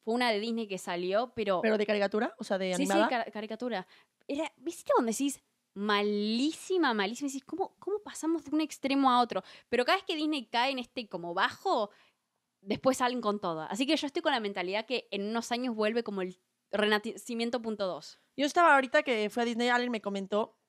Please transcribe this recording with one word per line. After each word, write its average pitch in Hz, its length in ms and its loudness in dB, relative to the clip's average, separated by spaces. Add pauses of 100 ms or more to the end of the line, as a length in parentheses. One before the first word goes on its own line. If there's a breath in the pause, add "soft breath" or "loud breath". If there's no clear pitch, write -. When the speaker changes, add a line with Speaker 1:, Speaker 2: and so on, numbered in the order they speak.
Speaker 1:
Fue 220 100 -2
una 247 160 2
de 208 100 2
Disney 226 280 -4
que 190 100 -6
salió, 185 580 -2
pero 196 260 0
Speaker 2:
¿Pero 220 180 2
de 208 80 2
caricatura? 208 500 0
O - 60 -10
sea, 196 160 -2
¿de 185 160 0
Speaker 1:
Sí, 190 100 0
sí, 190 60 0
Speaker 2:
animada? 208 180 4 (160)
Speaker 1:
ca-, - 60 -12
caricatura. 214 560 -6 (400 soft breath)
Era, 285 300 -4
¿viste 311 360 -6
cuando 247 180 4
decís 269 300 -2 (320)
malísima, 214 1200 0
malísima? 220 340 -2
Decís, 269 160 -8
¿cómo, - 360 -6
cómo 403 240 -4
pasamos 311 400 -4
de 269 80 -10
un 302 100 2
extremo 277 480 2
a 247 100 6
otro? 233 220 2 (280 loud breath)
Pero 240 140 2
cada 349 140 4
vez 381 80 -4
que 349 100 -4
Disney 302 300 -2
cae 240 260 0
en 262 80 -4
este 240 300 -8
como 170 240 -8
bajo, 226 560 0 (720 soft breath)
después 214 360 0
salen 247 240 0
con 208 180 0
todo. 160 220 -2
Así 208 260 -4
que 302 80 4
yo 302 100 -2
estoy 302 160 -4
con 320 100 2
la 254 80 2
mentalidad 202 460 -2
que 247 260 -4
en 202 160 -4
unos 226 240 -4
años 247 240 -2
vuelve 220 280 0
como 202 180 -4
el 185 180 -8 (320)
renacimiento 214 880 0
punto 214 260 -4
dos. 156 320 -8 (180)
Speaker 2:
Yo 269 80 0
estaba 320 300 6
ahorita 269 280 4
que 220 260 0
fui 240 140 -2
a - 20 2
Disney, 240 240 0
alguien 247 220 2
me 220 100 -4
comentó 202 560 -2 (120)